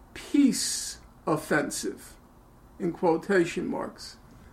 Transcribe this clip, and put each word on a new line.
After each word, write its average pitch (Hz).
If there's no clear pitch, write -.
peace -
offensive, -
in 170
quotation 175
marks. -